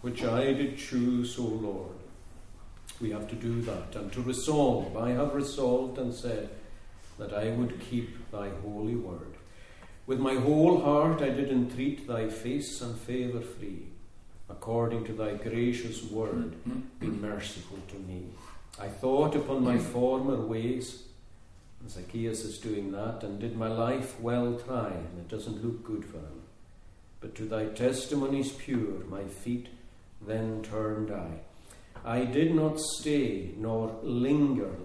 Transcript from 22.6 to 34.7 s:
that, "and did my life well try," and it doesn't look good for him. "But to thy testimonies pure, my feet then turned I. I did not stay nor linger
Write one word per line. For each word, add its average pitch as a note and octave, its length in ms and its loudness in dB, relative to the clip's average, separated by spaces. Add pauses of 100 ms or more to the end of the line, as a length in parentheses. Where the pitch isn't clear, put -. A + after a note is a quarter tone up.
that, G#2+ 320 -4
"and G2+ 160 -4
did A#2 180 -2
my A2+ 100 0
life A#2 540 0
well A#2+ 380 2
try," A#2 300 -2
and F2 280 -6
it E2+ 100 -10
doesn't A2 380 -6
look A2+ 180 -2
good G#2 220 -4
for E2 140 -10
him. C#2+ 240 -12 (760)
"But - 140 -10
to A2 120 -6
thy G#2+ 200 0
testimonies C3+ 840 2
pure, G2+ 540 -2
my G2 180 -6
feet A#2+ 460 -4 (520)
then A2 400 -2
turned G#2+ 480 -2
I. E2+ 320 -4 (640)
I B2 200 2
did D3 280 4
not D#3 260 4
stay C#3 800 0
nor A2+ 460 0
linger B2 800 4